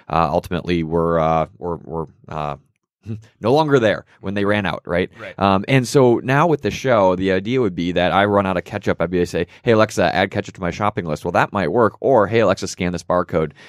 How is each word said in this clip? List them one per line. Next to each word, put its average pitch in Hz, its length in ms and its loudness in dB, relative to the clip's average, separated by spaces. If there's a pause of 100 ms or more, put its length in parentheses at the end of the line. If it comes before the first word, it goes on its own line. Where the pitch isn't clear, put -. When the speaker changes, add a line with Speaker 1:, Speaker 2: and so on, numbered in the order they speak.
Speaker 1:
uh, 80 220 0
ultimately 87 500 -2
were, 82 380 0
uh, 80 260 2 (140)
were, 85 180 -8
were, 80 300 -10 (200)
uh, 76 280 -8 (480)
<laughs> 110 380 -16
no 104 100 0
longer 147 280 2
there 104 260 0 (160)
when 98 140 -6
they 101 100 -2
ran 101 200 0
out, - 200 -4
right? 87 240 -2 (100)
Speaker 2:
Right. 98 200 -14
Speaker 1:
Um, 98 280 2
and 131 200 2
so 123 360 4
now 139 220 0
with 165 160 0
the 104 80 -4
show, 104 460 2
the 95 160 0
idea 101 280 0
would 104 140 0
be 87 200 -2
that 87 180 2
I 98 140 4
run 101 200 2
out 95 120 -2
of 87 60 -2
ketchup. 101 380 -4
I'd 85 80 -2
be 90 80 -2
able 87 80 2
to - 60 -4
say, 85 160 -2 (160)
"Hey, 123 80 2
Alexa, 107 440 2
add 95 140 0
ketchup 95 260 -6
to 92 60 -18
my 87 80 -2
shopping 101 360 -4
list." 76 200 -6
Well, 87 60 -4
that 113 200 0
might 92 200 -2
work. 110 280 2
Or, 113 280 4
"Hey, 113 140 2
Alexa, 98 260 0
scan 90 240 -4
this 87 120 -6
barcode." 87 500 -2 (160)